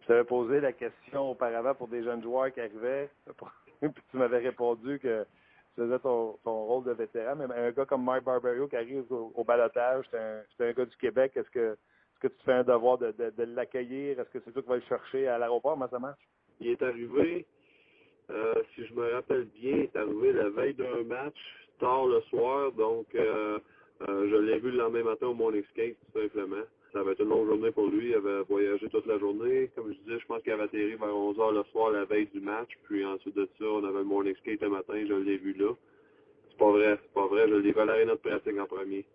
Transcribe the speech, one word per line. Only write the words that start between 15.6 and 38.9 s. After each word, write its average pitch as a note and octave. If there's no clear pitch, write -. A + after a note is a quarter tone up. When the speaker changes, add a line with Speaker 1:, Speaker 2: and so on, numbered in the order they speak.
Speaker 1:
Comment C3+
ça B2
marche ? C3+
Speaker 2:
Il A#2
est A#2
arrivé, B2+
euh, -
si A#2
je A2+
me A#2+
rappelle B2+
bien, A2+
il C#3
est -
arrivé G#2+
la A2
veille B2+
d'un B2
match, B2+
tard C3
le A#2
soir, C3+
donc, A2+
euh, G#2+
euh, G2
je G#2+
l'ai G#2+
vu A#2+
le B2
lendemain A#2
matin A2+
au A#2+
morning A2
skate, A2+
tout A2
simplement. G2+
Ça G2+
avait F#2+
été F#2+
une G#2+
longue A2
journée A2
pour G#2+
lui, G#2+
il A#2
avait G2+
voyagé G2+
toute -
la A2
journée. A#2
Comme A2
je F#2+
disais, A2
je -
pense A2+
qu'il A#2
avait G#2+
atterri G#2+
vers G#2+
onze G2+
heures A2
le G#2
soir A2
la G#2
veille G#2+
du G2
match, G#2
puis G2+
ensuite G2
de G2
ça, G#2+
on G#2+
avait G2
le G2
morning G2
skate A2
le -
matin, G2+
je G2+
l'ai G2
vu F#2+
là. G2
C'est -
pas G#2+
vrai, G#2
c'est -
pas G2
vrai, G#2+
je G#2+
l'ai G2+
vu G#2+
à G#2+
l'aréna A2+
de G#2+
pratique G2+
en F#2+
premier. G2